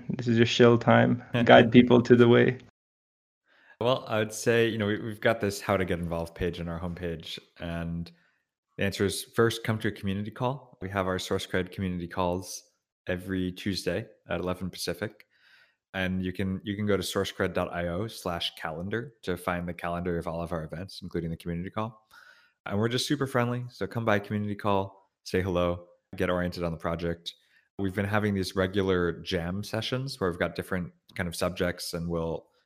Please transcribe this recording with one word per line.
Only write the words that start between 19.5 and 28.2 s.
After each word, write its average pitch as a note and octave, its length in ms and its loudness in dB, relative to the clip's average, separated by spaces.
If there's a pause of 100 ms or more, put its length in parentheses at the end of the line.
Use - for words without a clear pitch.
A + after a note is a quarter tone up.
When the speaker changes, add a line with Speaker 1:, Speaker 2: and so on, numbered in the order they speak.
Speaker 2:
the F2 60 -8
calendar F2 440 -4
of E2 80 -4
all E2+ 160 -6
of E2+ 120 -6
our D#2+ 100 -4
events, D#2+ 400 -12
including E2+ 260 -6
the E2 80 -6
community F2 320 -8
call. A2 380 -8 (580)
And G2+ 140 -2
we're A2+ 80 2
just B2+ 220 -2
super C#3 180 0
friendly, B2 400 0
so - 180 -6
come A#2 200 -6
by G#2 140 4
community G#2 360 -4
call, G2+ 560 -2 (140)
say F#2+ 160 0
hello, F2 420 0 (320)
get F2+ 140 -2
oriented F2 340 -2
on E2+ 80 -2
the D#2+ 60 -8
project. E2+ 560 -4 (440)
We've G2 160 -2
been G2+ 120 0
having G#2 280 0